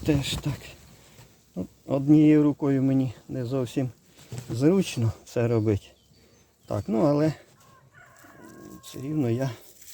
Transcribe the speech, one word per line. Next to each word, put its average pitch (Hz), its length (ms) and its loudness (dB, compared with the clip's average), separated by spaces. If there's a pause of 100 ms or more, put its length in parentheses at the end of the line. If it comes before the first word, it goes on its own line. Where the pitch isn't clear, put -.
теж 143 300 -2
так. - 240 -6 (960)
Ну, 185 120 -10 (180)
однією 151 580 6
рукою 139 400 0
мені 135 300 2 (140)
не 131 180 -8
зовсім 131 440 -4 (600)
зручно 135 640 0 (140)
все 117 220 -2
робити. 110 380 0 (800)
Так, 104 200 -4
ну, 214 140 -2
але 147 320 2 (1500)
все - 160 -16
рівно 139 300 -2
я 127 220 -2 (420)